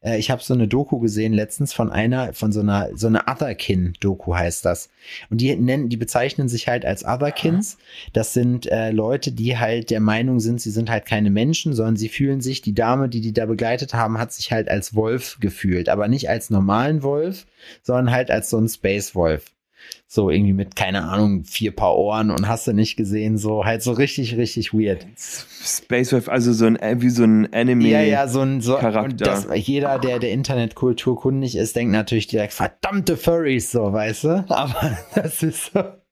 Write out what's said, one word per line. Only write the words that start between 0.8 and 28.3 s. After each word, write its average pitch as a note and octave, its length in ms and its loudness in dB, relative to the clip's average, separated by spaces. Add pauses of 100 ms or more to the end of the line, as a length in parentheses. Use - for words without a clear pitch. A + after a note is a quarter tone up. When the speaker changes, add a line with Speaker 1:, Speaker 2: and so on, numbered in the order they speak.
Speaker 1:
gesehen A2 340 0
letztens G#2+ 400 -2
von A2+ 180 -2
einer, A#2+ 420 0
von G#2+ 200 -2
so G#2 80 0
einer, G2+ 340 2
so A2 120 -2
einer A2 200 4
Otherkin-Doku F#2+ 1080 -2
heißt F2 280 -2
das. F2 260 -2 (400)
Und A2+ 120 0
die C3+ 160 2
nennen, B2+ 320 0
die A#2 80 -2
bezeichnen B2+ 500 -2
sich A#2 220 -4
halt B2 160 -2
als G2+ 200 -4
Otherkins. D3 720 -2 (360)
Das A2+ 200 0
sind, B2 380 2
äh, A2 200 0
Leute, A#2 420 0
die A#2 240 -2
halt A#2 320 -2
der A2 100 2
Meinung A2+ 400 2
sind, A#2 220 -2
sie A2 100 -6
sind A2+ 180 -2
halt A2+ 160 -2
keine G#2+ 240 2
Menschen, C#3 440 2
sondern A2+ 240 2
sie A2 120 -2
fühlen C#3 300 0
sich, C3 220 -6
die G#2+ 120 -2
Dame, B2 360 2
die A#2 120 -4
die A2 120 -4
da A2+ 120 0
begleitet A#2 480 -2
haben, A2 240 0
hat A#2 140 -4
sich - 220 -6
halt A2 160 0
als G#2 260 -2
Wolf A2 460 -2
gefühlt. F2+ 480 0
Aber G2+ 180 2
nicht C3 220 0
als A2 200 -2
normalen A2+ 540 2
Wolf, D#3 420 -2 (380)
sondern B2+ 280 2
halt B2+ 200 2
als - 180 0
so A#2 80 0
ein A2+ 120 2
Space-Wolf. F#2+ 760 0 (640)
So G2+ 200 2
irgendwie G2 240 4
mit, F#2+ 220 -2
keine F#2+ 280 -2
Ahnung, G2 400 2
vier G#2 320 -4
Paar F#2+ 220 2
Ohren G#2+ 340 0
und F2+ 160 0
hast A2+ 200 -2
du A#2+ 60 0
nicht G#2+ 240 2
gesehen, G#2+ 400 -2
so G#2+ 280 -2
halt A2+ 180 -2
so A#2+ 80 0
richtig, A#2+ 460 -2
richtig A#2 360 -4
weird. G#2 320 0 (120)
Speaker 2:
Space - 960 -4
Wolf, A#2+ 160 0
also A#2+ 240 2
so A2+ 120 4
ein, A2+ 120 4
äh, A2 220 0
wie B2 100 4
so A#2+ 140 4
ein A2 300 6
Anime A#2+ 360 4
Speaker 1:
Ja, A2 120 4
ja, C#3 260 2
so C3 140 0